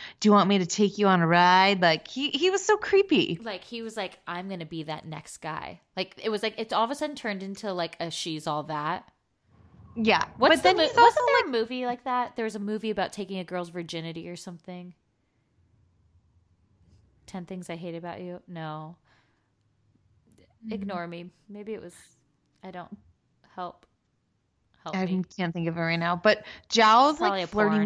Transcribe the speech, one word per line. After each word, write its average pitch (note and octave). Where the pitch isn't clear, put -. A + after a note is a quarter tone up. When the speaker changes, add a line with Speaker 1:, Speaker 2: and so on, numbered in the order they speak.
Speaker 1:
do G#3+
you G#3
want F#3+
me G3+
to F#3
take G3
you G3+
on F#3
a E3
ride?" F3+
Like, D#3+
he, C#4
he D4
was F#4+
so G#4
creepy. F#4+
Speaker 2:
Like, G#3
he A#3
was A3
like, G3+
"I'm F3+
gonna F3+
be D#3
that D3+
next D#3
guy." D#3
Like, F#3+
it A3
was G#3+
like, A3
it's A3
all G#3+
of A#3
a C#4+
sudden D4
turned G3
into, G3
like, E3+
a E3
She's D#3
All D3+
That. D#3
Speaker 1:
Yeah, G#3+
Speaker 2:
What's D4
Speaker 1:
but -
then F#4
Speaker 2:
the E4
mo-, -
Speaker 1:
he's A#4+
Speaker 2:
wasn't A#4
Speaker 1:
also, B4
Speaker 2:
there C#5
Speaker 1:
like A#4
Speaker 2:
a -
movie B3
like B3
that? B3
There A#3
was G#3+
a G#3+
movie G#3+
about F#3
taking F#3+
a F3+
girl's F3
virginity E3
or F3
something. F3+
Ten F3+
Things F#3
I E3
Hate E3+
About E3+
You? F3+
No. D#3+
Speaker 1:
Mm-hmm. A3
Speaker 2:
Ignore G3
me. E3+
Maybe G#3
it F#3+
was, F3
I F#3+
don't, F3+
help. -
Help E3+
Speaker 1:
I F#3+
Speaker 2:
me. F#3
Speaker 1:
can't E3+
think E3+
of E3
it E3+
right E3
now. F3
But G#3
Zhao's, A3+
Speaker 2:
It's D4+
probably G3+
Speaker 1:
like, F3
Speaker 2:
a -
Speaker 1:
flirting G#3